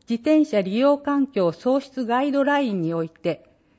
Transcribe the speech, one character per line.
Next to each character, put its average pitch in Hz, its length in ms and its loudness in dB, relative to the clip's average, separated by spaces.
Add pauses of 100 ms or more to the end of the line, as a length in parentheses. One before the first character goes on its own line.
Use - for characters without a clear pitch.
自 233 120 -4
転 302 240 4
車 214 160 0
利 190 160 -4
用 277 220 2
環 285 280 -2
境 185 240 0
創 254 280 -2
出 262 260 -8
ガ 233 160 0
イ 285 100 -2
ド 277 120 0
ラ 285 160 2
イ 254 140 -2
ン 185 80 -2
に 165 120 -2
お 165 100 -4
い 165 60 -8
て、 - 400 -8 (300)